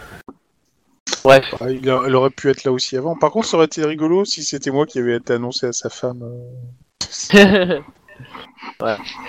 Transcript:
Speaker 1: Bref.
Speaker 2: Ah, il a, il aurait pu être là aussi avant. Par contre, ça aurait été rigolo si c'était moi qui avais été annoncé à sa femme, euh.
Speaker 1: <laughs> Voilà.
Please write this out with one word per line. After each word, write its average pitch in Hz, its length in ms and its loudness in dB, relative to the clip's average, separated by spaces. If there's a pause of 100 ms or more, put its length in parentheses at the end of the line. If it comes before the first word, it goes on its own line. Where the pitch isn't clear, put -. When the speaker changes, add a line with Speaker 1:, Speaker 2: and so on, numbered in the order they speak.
(1200)
Speaker 1:
Bref. 135 360 6
Speaker 2:
Ah, 123 100 -4
il 131 180 -2
a, 131 180 2
il 135 80 2
aurait 131 160 4
pu 139 200 0
être - 140 -2
là 135 80 0
aussi 127 240 -4
avant. 151 200 -4
Par 147 140 2
contre, 220 160 -2
ça - 100 0
aurait 160 100 6
été 156 180 -4
rigolo 156 400 0
si 165 180 -6
c'était 143 280 -6
moi 143 160 2
qui 143 120 -6
avais 120 180 0
été 123 180 -2
annoncé 123 320 -4
à 120 60 -2
sa - 180 -8
femme, 123 320 -8 (1120)
euh. 185 500 6
Speaker 1:
<laughs> - 920 -20
Voilà. 110 200 -4 (300)